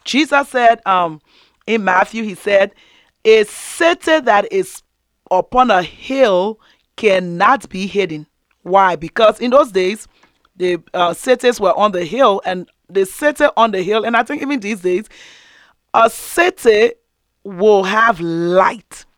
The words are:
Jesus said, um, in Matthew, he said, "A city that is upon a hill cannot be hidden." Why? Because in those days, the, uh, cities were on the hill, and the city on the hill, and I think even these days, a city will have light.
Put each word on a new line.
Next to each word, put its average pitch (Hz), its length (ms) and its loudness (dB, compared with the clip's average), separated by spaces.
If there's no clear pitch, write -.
Jesus 277 460 -2
said, 233 360 2
um, 175 360 -2
in 214 200 -2
Matthew, 202 400 0
he 190 100 -10
said, 196 400 0
"A 220 220 4
city 330 760 -2
that 214 320 0
is - 320 -6
upon 240 400 0
a 180 120 2
hill 214 760 -2
cannot 190 720 0
be 190 180 -8
hidden." 165 400 -6
Why? 180 340 2
Because 185 420 0
in 247 120 -4
those 269 200 2
days, 190 340 -4
the, 180 220 -4
uh, 175 200 -2
cities 247 480 0
were 185 180 0
on 208 140 0
the 180 100 -6
hill, 202 420 0
and 180 240 -8
the 190 160 -2
city 294 400 -2
on 226 160 2
the 190 120 -4
hill, 208 200 -2
and 226 140 -2
I 240 60 2
think 285 180 -8
even 277 180 -4
these 202 220 -8
days, 185 260 -4
a 226 160 4
city 233 800 0
will 196 400 2
have 220 340 0
light. 170 840 -2